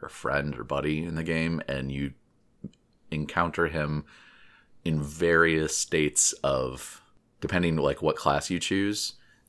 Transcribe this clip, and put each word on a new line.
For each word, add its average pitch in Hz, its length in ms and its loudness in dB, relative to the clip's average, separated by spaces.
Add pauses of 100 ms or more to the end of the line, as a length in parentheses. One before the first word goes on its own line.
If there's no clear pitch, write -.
your - 80 -12
friend 71 480 -2
or 57 60 -8
buddy 71 420 0
in 82 100 -6
the 80 80 -2
game, 82 440 0
and 67 240 -4
you 69 220 -4 (1000)
encounter 82 560 0
him 76 380 -2 (800)
in 80 200 0
various 82 720 4
states - 560 2 (100)
of, 65 580 -2 (400)
depending, 87 340 2
like, 71 260 0
what 78 140 2
class 71 340 0
you 87 100 0
choose, 101 540 -2 (360)